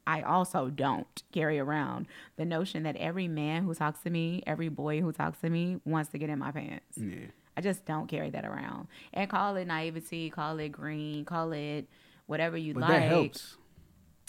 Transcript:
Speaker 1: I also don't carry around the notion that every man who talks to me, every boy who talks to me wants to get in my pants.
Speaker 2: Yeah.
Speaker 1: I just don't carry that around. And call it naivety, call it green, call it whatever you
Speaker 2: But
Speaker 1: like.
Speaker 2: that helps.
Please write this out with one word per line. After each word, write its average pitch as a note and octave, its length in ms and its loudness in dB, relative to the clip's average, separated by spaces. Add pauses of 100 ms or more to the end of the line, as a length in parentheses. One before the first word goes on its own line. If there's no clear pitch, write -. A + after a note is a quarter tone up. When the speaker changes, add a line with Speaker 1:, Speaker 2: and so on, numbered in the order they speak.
Speaker 1:
I D#3 140 2
also E3 480 4
don't C3+ 520 0 (100)
carry D#3 280 2
around C#3 460 0 (300)
the D#3 80 -2
notion E3+ 380 0
that D3+ 140 0
every E3+ 320 -2
man D#3 340 0
who E3+ 120 2
talks D3+ 260 0
to E3+ 100 -2
me, E3+ 340 2
every D#3+ 260 0
boy D3+ 320 0
who D#3+ 100 2
talks D3+ 300 -2
to E3 80 2
me F3 340 2
wants D#3 260 0
to D3 80 -6
get D3+ 120 -2
in C#3+ 100 -2
my C#3 100 -4
pants. - 460 -8
Speaker 2:
Yeah. G#2+ 300 -6 (300)
Speaker 1:
I D#3 40 -4
just F#3 260 0
don't D#3 220 -2
carry D3+ 220 -2
that - 140 -4
around. - 440 -6 (240)
And G3 180 -2
call G3+ 260 2
it F#3 100 -2
naivety, E3 640 -4
call D#3 280 -4
it D3+ 120 -4
green, D3+ 540 -4
call E3 280 -2
it D3 340 -4 (400)
whatever E3 300 0
you D#3 180 -2
Speaker 2:
But - 60 0
Speaker 1:
like. D#3+ 100 6
Speaker 2:
that D#3+ 180 8
helps. - 480 4 (720)